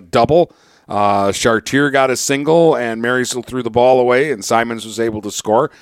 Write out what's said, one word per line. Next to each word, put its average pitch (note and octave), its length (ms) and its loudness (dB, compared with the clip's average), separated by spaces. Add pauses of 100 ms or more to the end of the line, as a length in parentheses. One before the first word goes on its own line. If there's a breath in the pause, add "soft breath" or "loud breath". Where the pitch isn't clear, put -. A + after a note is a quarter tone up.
double. C#3+ 440 2 (360 soft breath)
Uh, G2+ 440 0
Chartier B2+ 560 0
got C3+ 200 2
a B2 60 -2
single, D#3 640 2
and A#2 240 -6
Marysville B2 420 -2
threw B2+ 180 -8
the A#2 80 -4
ball B2 300 4
away, B2+ 320 2
and G2+ 140 -8
Simons A#2 400 -2
was A2 160 -8
able A2 200 -4
to G#2 80 -8
score. A2+ 400 0 (120 soft breath)